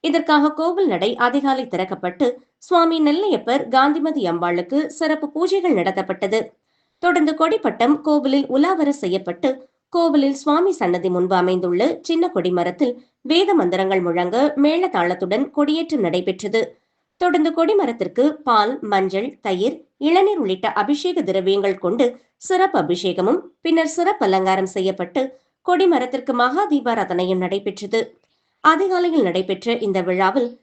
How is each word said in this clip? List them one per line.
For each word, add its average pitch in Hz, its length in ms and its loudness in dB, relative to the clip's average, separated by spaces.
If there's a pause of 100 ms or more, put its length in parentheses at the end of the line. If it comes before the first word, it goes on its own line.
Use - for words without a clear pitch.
இதற்காக 302 500 2
கோவில் 339 400 0
நடை 185 220 0
அதிகாலை 262 520 0
திறக்கப்பட்டு 185 580 -4 (320)
சுவாமி 330 420 2
நெல்லையப்பர், 294 680 0
காந்திமதி 285 640 2
அம்பாளுக்கு 175 540 -2
சிறப்பு 311 500 -4
பூஜைகள் 349 420 0
நடத்தப்பட்டது. 190 640 -2 (640)
தொடர்ந்து 330 320 2
கொடிப்பட்டம் 311 680 2
கோவிலில் 285 540 0
உலாவர 320 340 2
செய்யப்பட்டு 190 600 -2 (400)
கோவிலில் 285 520 2
சுவாமி 339 300 2
சன்னதி 180 380 -2
முன்பு 180 260 0
அமைந்துள்ள 180 460 0 (200)
சின்ன 330 260 0
கொடிமரத்தில் 180 680 -2 (280)
வேத 339 320 2
மந்திரங்கள் 190 480 2
முழங்க 175 360 -2 (180)
மேளதாளத்துடன் 233 960 0
கொடியேற்றம் 302 540 0
நடைபெற்றது. 185 560 -2 (600)
தொடர்ந்து 339 320 2
கொடிமரத்திற்கு 311 680 0 (200)
பால், 226 380 2
மஞ்சள், 196 480 -2 (120)
தயிர், 208 340 -2 (220)
இளநீர் 359 440 2
உள்ளிட்ட 190 260 -2 (140)
அபிஷேக 294 420 -2
திரவியங்கள் 190 640 0
கொண்டு 226 200 2 (320)
சிறப்பு 381 420 0
அபிஷேகமும் 185 600 0 (220)
பின்னர் 330 340 0
சிறப்பு 370 300 0
அலங்காரம் 190 500 0
செய்யப்பட்டு 190 480 -2 (420)
கொடிமரத்திற்கு 277 680 2
மகா 254 360 2
தீபாராதனையும் 190 720 0
நடைபெற்றது. 202 560 -4 (640)
அதிகாலையில் 330 640 2
நடைபெற்ற 185 460 -2 (120)
இந்த 190 160 0
விழாவில் 190 480 0 (140)